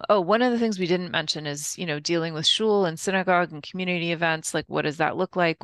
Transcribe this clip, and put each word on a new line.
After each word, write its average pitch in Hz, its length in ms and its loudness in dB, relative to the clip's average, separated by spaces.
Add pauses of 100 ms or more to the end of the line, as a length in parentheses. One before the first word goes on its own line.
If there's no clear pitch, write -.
oh, 208 140 4
one 202 200 2
of 247 120 4
the 233 60 0
things 220 200 0
we 185 80 0
didn't 180 240 0
mention 156 340 -4
is, 147 320 -6
you 180 80 -6
know, 151 140 -4
dealing 165 340 -2
with 151 140 -2
shul 208 380 4
and 165 120 -2
synagogue 185 540 2
and 151 100 -12
community 180 520 -2
events. 160 400 -2
Like, 156 140 0
what 147 160 -2
does 147 140 -2
that 151 200 0
look 180 180 -2
like 170 280 2